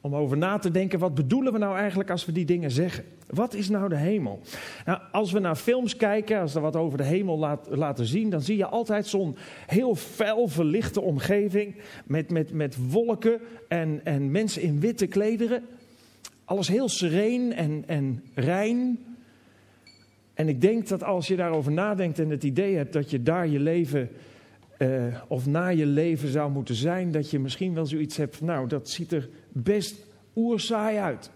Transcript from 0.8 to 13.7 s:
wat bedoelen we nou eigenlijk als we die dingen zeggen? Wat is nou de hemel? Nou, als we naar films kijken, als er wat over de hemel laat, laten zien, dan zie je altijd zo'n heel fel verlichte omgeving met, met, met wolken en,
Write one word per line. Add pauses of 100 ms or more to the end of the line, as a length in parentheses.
wat
bedoelen
we
nou
eigenlijk
als
we
die
dingen
zeggen? (220)
Wat
is
nou
de
hemel? (440)
Nou, (120)
als
we
naar
films
kijken,
als
er
wat
over
de
hemel
laat,
laten
zien,
dan
zie
je
altijd
zo'n (300)
heel
fel
verlichte
omgeving (300)
met,
met,
met
wolken (280)
en,